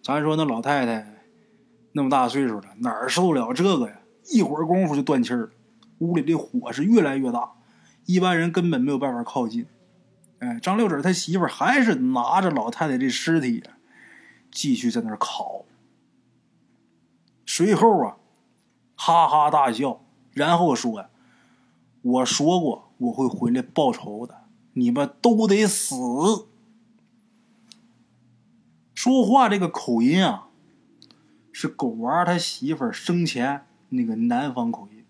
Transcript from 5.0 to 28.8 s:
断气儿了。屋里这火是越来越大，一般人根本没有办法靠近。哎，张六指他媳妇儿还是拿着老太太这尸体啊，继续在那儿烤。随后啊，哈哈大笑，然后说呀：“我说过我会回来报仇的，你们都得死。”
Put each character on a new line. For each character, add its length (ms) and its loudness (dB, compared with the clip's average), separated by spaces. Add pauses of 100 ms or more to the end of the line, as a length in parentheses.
断 220 2
气 100 -2
儿 120 -2
了。 40 -16 (500)
屋 160 -2
里 80 0
这 120 0
火 360 -6
是 120 -4
越 180 6
来 160 0
越 140 -2
大， 220 -6 (520)
一 140 2
般 180 2
人 140 0
根 180 0
本 120 0
没 100 0
有 60 -2
办 160 -2
法 100 -6
靠 240 -4
近。 200 -6 (720)
哎， 200 -8
张 160 -2
六 140 2
指 120 -2
他 120 2
媳 240 -2
妇 80 2
儿 20 -2
还 340 2
是 140 2
拿 460 0
着 80 2
老 200 -4
太 200 -4
太 80 -2
这 100 0
尸 320 0
体 200 -2
啊， 180 -20 (760)
继 240 -2
续 160 -2
在 100 -4
那 80 -6
儿 80 -8
烤。 460 -8 (1800)
随 300 0
后 280 4
啊， 140 -8 (800)
哈 320 2
哈 220 4
大 220 2
笑， 320 -4 (300)
然 240 2
后 180 4
说 240 -4
呀 100 -18 (920)
：“我 240 0
说 340 2
过 380 -4
我 160 -2
会 120 -2
回 260 -2
来 100 0
报 320 0
仇 340 -12
的， 180 -20 (280)
你 180 2
们 300 -2
都 260 4
得 180 4
死。” 300 -2 (3000)